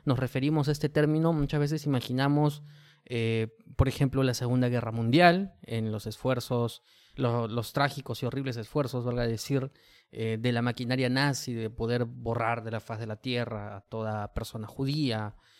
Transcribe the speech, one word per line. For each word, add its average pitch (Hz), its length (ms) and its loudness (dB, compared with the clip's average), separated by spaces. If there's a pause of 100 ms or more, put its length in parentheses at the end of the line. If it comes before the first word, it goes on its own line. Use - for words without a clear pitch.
nos 127 160 2
referimos 135 480 2
a 147 60 2
este 147 140 -2
término, 151 460 4
muchas 147 260 0
veces 147 280 0
imaginamos, 143 760 2 (440)
eh, 113 520 -2 (180)
por 135 120 6
ejemplo, 135 340 2
la 127 140 2
Segunda 127 340 2
Guerra 117 220 0
Mundial, 170 720 4
en 110 280 -4
los 107 140 -6
esfuerzos, 120 800 -2 (320)
lo-, 120 320 0
los 113 260 -4
trágicos 139 480 -4
y 127 60 -4
horribles 131 300 -4
esfuerzos, 123 480 -4
valga 120 200 -2
decir, 123 460 -2 (400)
eh, 110 280 -4
de 120 120 0
la 117 100 0
maquinaria 123 480 0
nazi 131 460 0
de 110 160 -4
poder 120 340 -2
borrar 117 580 -4
de 113 60 -10
la 110 100 -6
faz 110 200 -10
de 117 80 -8
la 107 80 -6
tierra 113 600 -6
a 98 60 -14
toda 107 540 -8
persona 110 320 -8
judía, 135 680 -2 (240)